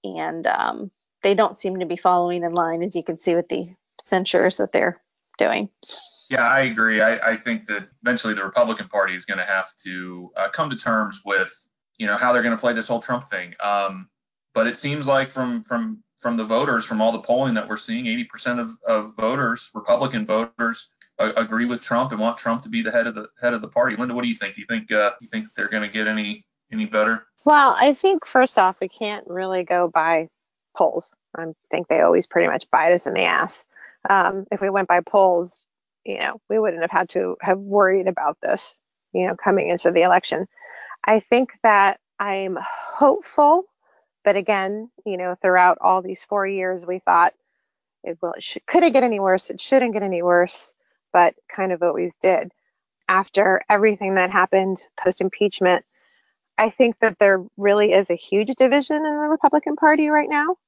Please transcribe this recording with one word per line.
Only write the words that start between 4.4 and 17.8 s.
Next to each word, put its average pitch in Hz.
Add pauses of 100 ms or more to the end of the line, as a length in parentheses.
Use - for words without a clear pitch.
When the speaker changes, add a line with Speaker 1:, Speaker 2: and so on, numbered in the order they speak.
Speaker 1:
that 202
they're - (360)
doing. - (600)
Speaker 2:
Yeah, 131
I 131
agree. 113
I, 113
I 110
think 117
that 104 (140)
eventually 117
the 98
Republican 110
Party 95
is 90
gonna 92
have 95 (100)
to, 90
uh, 98
come 151
to 131
terms 110
with, 95 (300)
you 110
know, 104
how 123
they're 120
gonna 117
play 120
this 113
whole 117
Trump 127
thing. 90
Um, 98 (440)
but 113
it 120
seems 143
like 135
from, 123
from, 113 (140)
from 117
the 113
voters, 117
from 110
all 113
the 110
polling 123
that 104
we're 107
seeing, 117